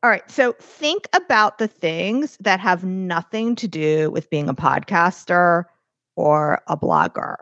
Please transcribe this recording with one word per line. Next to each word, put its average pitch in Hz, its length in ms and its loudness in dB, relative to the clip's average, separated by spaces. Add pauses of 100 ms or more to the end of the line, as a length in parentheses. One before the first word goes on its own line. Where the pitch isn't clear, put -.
All 240 80 4
right. 196 200 0
So 247 300 0
think 320 540 -6
about 254 440 2
the 220 100 -2
things 190 720 -4
that 196 200 0
have 185 240 0
nothing 185 720 -4
to 226 120 -6
do 156 420 0
with - 200 -6
being 147 180 -2
a - 60 -2
podcaster 175 1080 0 (520)
or 151 520 0
a 165 80 -2
blogger. - 640 -2